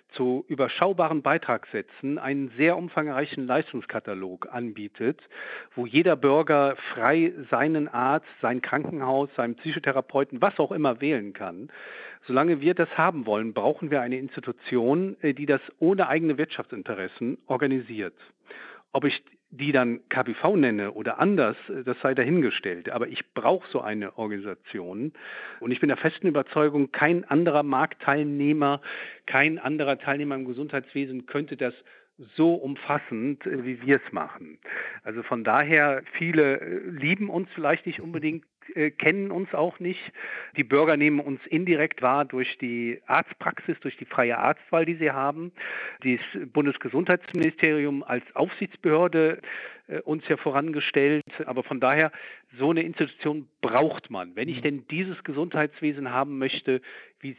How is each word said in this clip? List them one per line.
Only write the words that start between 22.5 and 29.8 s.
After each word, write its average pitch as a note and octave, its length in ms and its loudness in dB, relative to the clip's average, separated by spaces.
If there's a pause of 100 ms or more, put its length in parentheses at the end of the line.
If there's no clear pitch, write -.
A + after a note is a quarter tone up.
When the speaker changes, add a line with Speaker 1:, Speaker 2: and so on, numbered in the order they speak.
Speaker 1:
Aber A#2+ 200 -2
ich - 240 -12
brauche C#3+ 360 2
so B2+ 120 -2
eine G#2+ 360 -6
Organisation. G#2 960 -8 (480)
Und A#2 120 -4
ich B2 100 -2
bin D3 80 4
der C3 80 2
festen - 300 0
Überzeugung, D3 680 2
kein F3 320 2
anderer D3+ 380 4
Marktteilnehmer, C#3+ 1160 2 (440)
kein D3+ 340 2
anderer C#3 380 0